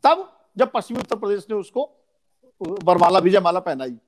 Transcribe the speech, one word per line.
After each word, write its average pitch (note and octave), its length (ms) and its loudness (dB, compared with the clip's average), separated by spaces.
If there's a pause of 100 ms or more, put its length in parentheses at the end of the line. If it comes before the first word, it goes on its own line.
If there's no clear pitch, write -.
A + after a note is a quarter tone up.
तब F4+ 280 2 (260)
जब B3+ 140 0
पश्चिमी A#3 280 -6
उत्तर A3+ 160 -6
प्रदेश G3+ 340 -6
ने A3 60 -6
उसको B3 460 -8 (600)
वरमाला, F3 580 2
विजयमाला F#3 400 2
पहनाई C3 360 -8 (120)